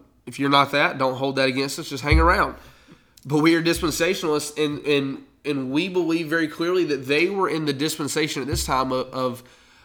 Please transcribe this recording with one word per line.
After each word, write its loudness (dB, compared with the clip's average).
If -12
you're 0
not 4
that, 2
don't 0
hold -2
that 4
against -2
us. -10
Just -8
hang 4
around. 2
But 2
we 6
are 2
dispensationalists, 0
and, -4
and, 0
and -4
we 0
believe 0
very 0
clearly 0
that -2
they 2
were 0
in -2
the 0
dispensation -2
at -4
this -4
time 0
of, -2
of, -6